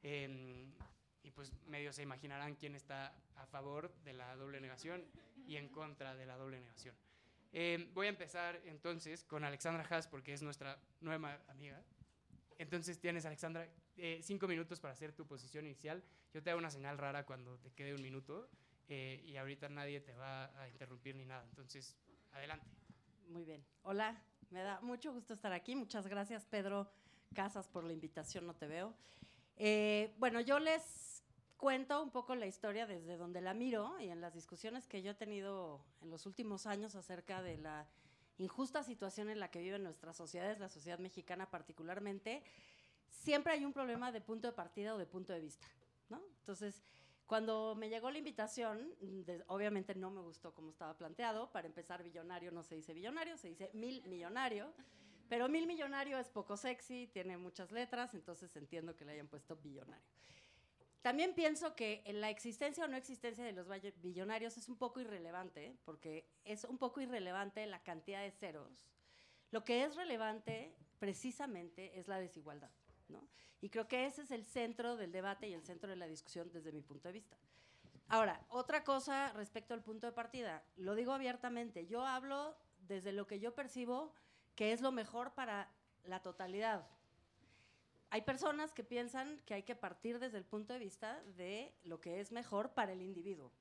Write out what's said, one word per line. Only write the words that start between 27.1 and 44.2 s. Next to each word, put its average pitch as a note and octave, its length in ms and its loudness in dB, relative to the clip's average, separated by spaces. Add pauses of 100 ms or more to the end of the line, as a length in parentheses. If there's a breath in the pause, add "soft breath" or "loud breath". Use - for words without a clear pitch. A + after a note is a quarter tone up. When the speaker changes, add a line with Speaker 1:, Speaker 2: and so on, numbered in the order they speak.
Speaker 2:
Casas, G3 340 0
por F3 160 -4
la E3 100 0
invitación, D#3+ 520 -4
no E3+ 80 -4
te D#3 140 -6
veo. F3+ 260 -2 (600 loud breath)
Eh, G#3+ 640 8
bueno, A#3 240 6
yo C4+ 180 10
les D#4+ 500 4 (520)
cuento C4+ 400 6
un D4 80 0
poco B3+ 260 0
la A3+ 120 2
historia G#3+ 400 0
desde F3 300 -4
donde F3 220 -2
la F#3 140 2
miro A#3 460 4
y G#3+ 100 -2
en E3+ 100 -4
las E3+ 140 -4
discusiones A3 540 -6
que F#3+ 160 -2
yo G3+ 80 0
he - 20 -2
tenido G3 720 -2 (160)
en D#3+ 80 -10
los D#3+ 160 -6
últimos G3+ 400 -2
años G#3 300 0
acerca F#3 480 -4
de E3+ 140 -2
la D3+ 300 -4 (520 loud breath)
injusta B3+ 420 2
situación G#3 480 -2
en G#3+ 100 0
la F#3 120 -2
que E3+ 100 -4
viven G3 220 0
nuestras D#3+ 340 -8
sociedades, F3+ 420 -2
la G3 100 -4
sociedad E3+ 280 -6
mexicana F#3 540 -4
particularmente, G3 920 -2 (640 loud breath)
siempre D4+ 460 6
hay D4 100 4
un C#4 100 2
problema B3 380 2
de A3 100 -2